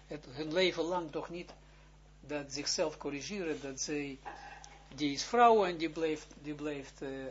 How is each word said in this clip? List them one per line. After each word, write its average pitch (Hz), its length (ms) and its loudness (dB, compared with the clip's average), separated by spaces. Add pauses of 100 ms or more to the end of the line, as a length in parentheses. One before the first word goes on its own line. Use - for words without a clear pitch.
het, 147 220 -10
hun 151 240 -6
leven 170 300 4
lang 170 280 0
toch 151 180 -6
niet 170 240 -10 (680)
dat 139 320 -6
zichzelf 151 440 0
corrigeren, 143 640 -4
dat 135 200 -8
zij, 143 380 -4 (760)
die 143 180 0
is 135 120 -4
vrouw 233 400 8
en 180 120 0
die 160 140 -2
blijft, 156 520 -2
die 147 120 -6
blijft, 143 480 -8
eh, 139 60 -4 (220)